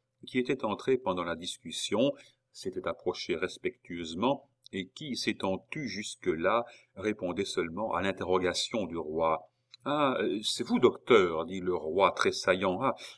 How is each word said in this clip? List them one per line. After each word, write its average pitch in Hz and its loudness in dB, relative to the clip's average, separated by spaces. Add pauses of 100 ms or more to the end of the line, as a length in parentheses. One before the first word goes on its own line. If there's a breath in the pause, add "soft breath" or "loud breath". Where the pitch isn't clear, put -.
(260)
qui - -2
était 135 0
entré 117 0
pendant 90 -2
la 85 -2
discussion, 90 -2 (400 loud breath)
s'était 92 -8
approché - -4
respectueusement, 87 -4 (240)
et 95 -8
qui, 139 -10
s'étant 95 -2
tu 147 -6
jusque-là, 95 0 (320 loud breath)
répondait 95 -2
seulement 90 -2
à 87 2
l'interrogation 92 0
du 82 -8
roi. « 80 0 (340)
Ah, 139 0
euh, 104 0
c'est - -2
vous, - 0
docteur, » 92 6
dit 92 -6
le 90 0
roi 82 4
tressaillant. « 92 2
Ah, 131 0 (220 loud breath)